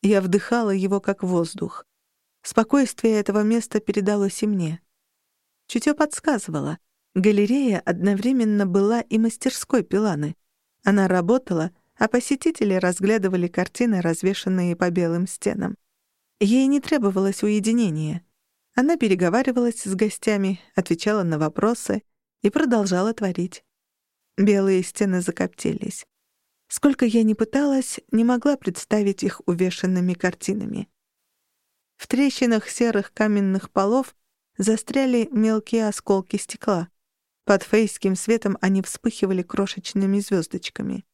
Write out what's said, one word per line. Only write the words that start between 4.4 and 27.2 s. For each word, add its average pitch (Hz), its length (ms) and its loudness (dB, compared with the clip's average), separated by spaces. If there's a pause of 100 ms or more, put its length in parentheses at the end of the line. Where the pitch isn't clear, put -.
и 214 60 -2
мне. 175 320 -2 (880)
Чутьё 269 260 0
подсказывало, 233 840 -2 (360)
галерея 208 680 2
одновременно 208 840 0
была 202 360 2
и - 160 -2
мастерской 226 640 -2
Пиланы. 170 520 -2 (480)
Она 196 240 4
работала — 180 640 0 (260)
а 214 100 2
посетители 247 680 0
разглядывали 185 720 0
картины, 190 540 0
развешанные 180 720 -2
по 180 140 0
белым 175 380 0
стенам. - 480 -6 (640)
Ей 247 280 4
не 277 120 2
требовалось 196 640 0
уединение. 202 800 0 (520)
Она 285 200 2
переговаривалась 233 880 0
с 196 120 -4
гостями, 196 640 -2 (160)
отвечала 196 480 0
на 165 140 -2
вопросы 202 640 -2 (380)
и - 80 2
продолжала 214 640 0
творить. 180 500 -6 (760)
Белые 196 460 4
стены 185 380 -2
закоптились. - 840 -6 (640)
Сколько - 380 0
я 226 180 2